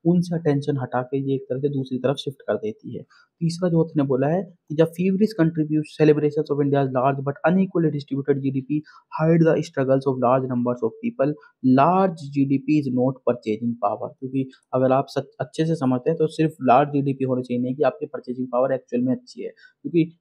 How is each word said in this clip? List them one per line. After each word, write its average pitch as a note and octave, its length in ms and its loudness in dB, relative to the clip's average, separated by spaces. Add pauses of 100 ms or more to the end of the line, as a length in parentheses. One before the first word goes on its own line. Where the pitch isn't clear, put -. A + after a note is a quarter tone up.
उनसे F3 300 2
अटेंशन D3 420 0
हटा B2+ 240 -4
के C3 160 -4
ये C3+ 180 -2
एक C3 80 -4
तरह B2+ 160 -6
से C#3+ 100 -2
दूसरी C3 280 -4
तरफ C#3+ 180 0
शिफ्ट - 260 -10
कर G2+ 120 -4
देती G#2+ 440 -8
है। - 60 -14 (360)
तीसरा E3+ 300 -2
जो E3 140 4
उसने D3 200 -2
बोला C#3 240 0
है F3+ 160 0
कि - 320 -14
the D#3+ 100 4
feverish F#3 560 0
contribu-, D#3 600 -2
celebrations D3+ 500 2
of C#3 140 0
India's C#3 240 2
large C3 300 0
but C#3 320 -2
unequally F#3 400 2
distributed C#3 500 -2
जीडीपी C3+ 420 -4 (380)
hide E3 200 4
the D#3+ 160 4
struggles C3+ 520 0
of C3 60 0 (100)
large C3 200 2
numbers B2 400 -2
of A2+ 60 -2 (140)
people, C3+ 280 -2 (460)
large F3+ 360 4
जीडीपी C#3 640 0
is B2+ 180 -2
not B2+ 140 2
purchasing A#2+ 580 -2
power। A2 480 -4
क्योंकि C3+ 300 -6 (240)
अगर B2+ 180 2
आप C3 160 2
सच, C#3 180 -6 (140)
अच्छे D3+ 260 -4
से D#3+ 100 0
समझते B2+ 340 0
हैं E3 80 0
तो D#3 100 2
सिर्फ D#3+ 340 -2
large C3 280 6
जीडीपी C#3 340 -2
होनी B2+ 180 -2
चाहिए B2 220 -4
नहीं B2+ 80 -2
कि C#3+ 120 -2
आपकी C3+ 220 -2
purchasing B2+ 420 -8
power B2+ 260 0
actual B2 300 -4
में B2+ 100 0
अच्छी - 280 -10
है, - 80 -10 (320)
क्योंकि E3 400 -2